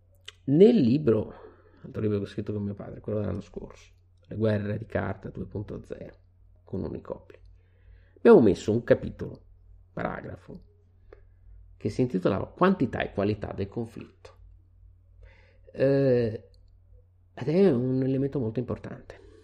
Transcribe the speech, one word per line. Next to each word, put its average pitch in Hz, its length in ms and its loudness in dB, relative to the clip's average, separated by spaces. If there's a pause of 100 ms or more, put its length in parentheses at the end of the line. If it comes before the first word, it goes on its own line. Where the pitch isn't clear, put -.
(460)
Nel 190 300 8
libro, 123 560 2 (500)
altro - 180 -12
libro 104 180 0
che 98 60 -4
ho - 20 -10
scritto 110 260 -8
con 104 120 -4
mio 101 100 -6
padre, - 240 -14
quello 107 220 -6
dell'anno 95 200 -6
scorso, - 520 -18 (340)
"Le - 100 -14
guerre 104 400 -2
di 110 100 -10
carta 98 440 -6
due 92 160 -12
punto - 380 -10
zero", - 320 -16 (480)
con 92 180 -8
Unicopli, - 560 -12 (800)
abbiamo 220 240 10
messo 107 320 4
un 113 100 0
capitolo, - 640 -2 (480)
paragrafo, - 720 -12 (1120)
che 107 140 -6
si 120 100 -6
intitolava 127 480 -2
"Quantità 180 540 0
e - 100 -6
qualità 101 400 -4
del 98 160 -8
conflitto". - 680 -14 (1400)
Eh, 135 800 2 (800)
ed - 160 -8
è 180 220 6
un 127 320 0
elemento 135 380 -2
molto 113 180 -4
importante, - 680 -10 (180)